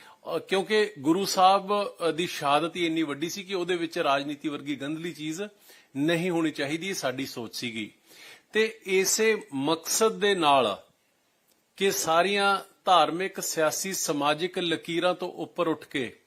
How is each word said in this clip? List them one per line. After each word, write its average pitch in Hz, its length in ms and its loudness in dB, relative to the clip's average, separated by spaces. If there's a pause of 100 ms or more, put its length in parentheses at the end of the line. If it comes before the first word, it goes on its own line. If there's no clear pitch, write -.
(340)
ਅ, 160 40 -2
ਕਿਉਂਕਿ 202 600 0
ਗੁਰੂ 165 260 2
ਸਾਹਿਬ, 196 680 4 (120)
ਅ, 160 40 2
ਦੀ 165 160 -2
ਸ਼ਹਾਦਤ 151 480 0
ਹੀ 175 100 -2
ਇੰਨੀ 165 180 0
ਵੱਡੀ 143 260 -4
ਸੀ 196 140 -10
ਕਿ 185 100 -10
ਉਹਦੇ 180 220 -2
ਵਿੱਚ 165 240 -4
ਰਾਜਨੀਤੀ 143 500 0
ਵਰਗੀ 143 260 -6
ਗੰਧਲੀ 156 380 -6
ਚੀਜ਼ 156 280 -8 (560)
ਨਹੀਂ 170 320 2
ਹੋਣੀ 165 220 0
ਚਾਹੀਦੀ, 156 380 -4
ਇਹ 190 40 -4
ਸਾਡੀ 131 320 -4
ਸੋਚ 117 300 -10
ਸੀਗੀ। 113 360 -8 (600)
ਤੇ 220 320 0
ਇਸੇ 190 560 2 (120)
ਮਕਸਦ 160 580 0
ਦੇ 196 240 2
ਨਾਲ 135 480 4 (920)
ਕਿ 190 160 0
ਸਾਰੀਆਂ 196 680 2 (260)
ਧਾਰਮਿਕ, 175 540 4
ਸਿਆਸੀ, 160 540 -2
ਸਮਾਜਿਕ 151 680 -2
ਲਕੀਰਾਂ 170 560 0
ਤੋਂ 180 160 -8
ਉੱਪਰ 165 360 -4
ਉੱਠ 151 180 -2
ਕੇ 123 300 -6 (120)